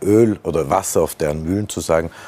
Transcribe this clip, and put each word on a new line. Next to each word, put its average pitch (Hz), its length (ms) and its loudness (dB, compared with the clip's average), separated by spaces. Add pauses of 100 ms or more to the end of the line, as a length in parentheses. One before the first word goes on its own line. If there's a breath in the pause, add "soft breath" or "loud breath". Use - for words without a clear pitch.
Öl 107 380 4
oder 78 260 -2
Wasser 95 320 0
auf - 140 -2
deren 78 280 -4
Mühlen, 98 260 -4
zu - 100 -8
sagen, 82 320 0 (160 loud breath)